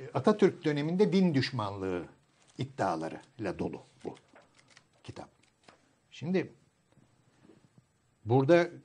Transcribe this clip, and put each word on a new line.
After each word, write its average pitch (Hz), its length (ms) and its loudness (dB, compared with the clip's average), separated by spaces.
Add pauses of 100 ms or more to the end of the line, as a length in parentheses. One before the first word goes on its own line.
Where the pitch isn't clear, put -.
(140)
Atatürk 202 500 2
döneminde 160 480 0
din 180 220 4
düşmanlığı 101 720 -2 (540)
iddialarıyla 92 1000 -6
dolu 78 240 -8 (220)
bu - 100 -10 (920)
kitap. - 240 -18 (840)
Şimdi 175 420 -4 (1700)
burada 135 440 4 (160)